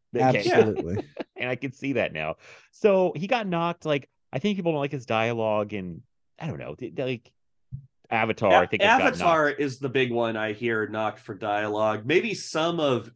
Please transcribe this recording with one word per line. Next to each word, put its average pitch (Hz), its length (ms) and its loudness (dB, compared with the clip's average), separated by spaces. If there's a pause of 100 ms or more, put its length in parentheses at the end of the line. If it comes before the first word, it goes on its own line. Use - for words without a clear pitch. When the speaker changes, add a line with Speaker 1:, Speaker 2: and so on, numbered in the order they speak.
(120)
Speaker 1:
That 123 240 4
Speaker 2:
absolutely. 104 680 2 (160)
Speaker 1:
<laughs> - 160 -12
And 127 120 -6
I 127 80 -2
can 131 160 -8
see 139 220 -6
that 98 180 0
now. 78 220 -6 (380)
So 190 440 4
he 165 120 -6
got 233 180 0
knocked, 170 400 -2
like, 147 220 0 (240)
I 139 80 -4
think 202 160 0
people 170 160 0
don't 147 80 -2
like 139 120 -2
his 131 140 -8
dialogue 110 680 0
and, 90 300 -8 (360)
I 165 100 -10
don't 131 100 -8
know, 131 160 -10
th-, 131 220 -12
th-, 139 100 -4
like, 127 260 -8 (800)
Avatar, 110 420 2
Speaker 3:
A-, 92 100 8
Speaker 1:
I 90 40 2
think, 104 160 -2
has 220 160 6
got - 160 2
Speaker 3:
Avatar 165 360 2
Speaker 1:
knocked. 139 100 -6
Speaker 3:
is 135 180 -2
the 135 100 -6
big 127 220 2
one 117 260 0
I 107 160 -2
hear 110 360 -2
knocked 107 320 -4
for 110 140 -14
dialogue. 107 720 -2
Maybe 196 280 2
some 165 460 -2
of 120 360 0